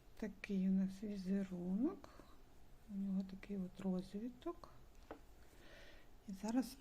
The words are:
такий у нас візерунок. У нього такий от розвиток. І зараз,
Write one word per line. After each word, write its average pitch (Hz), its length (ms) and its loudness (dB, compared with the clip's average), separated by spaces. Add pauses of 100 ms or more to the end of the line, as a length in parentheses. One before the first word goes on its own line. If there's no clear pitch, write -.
(160)
такий 190 520 2
у 190 40 8
нас 190 180 6 (120)
візерунок. 196 1040 2 (840)
У 196 80 -2
нього 196 240 2
такий 190 360 -4
от 180 220 -2
розвиток. 208 920 -2 (1600)
І 202 40 -4
зараз, 226 480 2